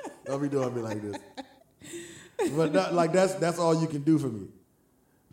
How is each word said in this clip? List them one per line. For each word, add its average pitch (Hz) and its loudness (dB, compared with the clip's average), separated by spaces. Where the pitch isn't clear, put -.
Don't 139 -4
be 143 0
doing 131 0
me 120 -4
like 107 -4
this. 104 -6
But 156 2
that, 180 2
like, 165 2
that's, 185 4
that's 170 -2
all 165 4
you 160 0
can 143 -4
do 156 4
for 135 -2
me. 104 -8